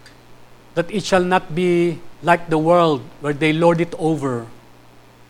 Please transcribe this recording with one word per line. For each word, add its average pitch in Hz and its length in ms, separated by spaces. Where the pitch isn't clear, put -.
that 170 160
it 208 120
shall 185 220
not 180 300
be 175 460
like 170 240
the 156 80
world 160 420
where 147 100
they 156 200
lord 165 280
it 170 180
over. 135 480